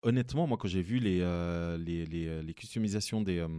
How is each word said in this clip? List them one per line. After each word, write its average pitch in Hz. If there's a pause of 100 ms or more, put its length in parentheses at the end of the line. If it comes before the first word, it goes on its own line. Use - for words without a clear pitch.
honnêtement, 127
moi, 120
quand 101
j'ai 90
vu 113
les, 95
euh, 85
les, 85
les, 82
euh, 80
les 80
customisations 107
des... 92
Euh, 82